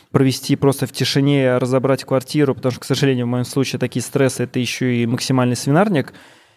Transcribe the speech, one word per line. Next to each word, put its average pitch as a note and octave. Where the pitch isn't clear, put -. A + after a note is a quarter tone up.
провести C3
просто C3+
в -
тишине, C3+
разобрать B2+
квартиру, C3+
потому B2+
что, A#2+
к -
сожалению, B2+
в -
моём B2
случае B2+
такие B2
стрессы — C3
это B2+
ещё B2+
и A#2+
максимальный B2
свинарник. D3+